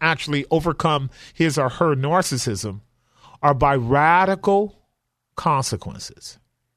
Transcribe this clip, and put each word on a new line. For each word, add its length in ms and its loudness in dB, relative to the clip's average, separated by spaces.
actually 480 -2
overcome 580 0
his 240 0
or 140 0
her 260 0
narcissism 840 -2
are 120 4
by 200 2
radical 1040 2
consequences. 1040 -6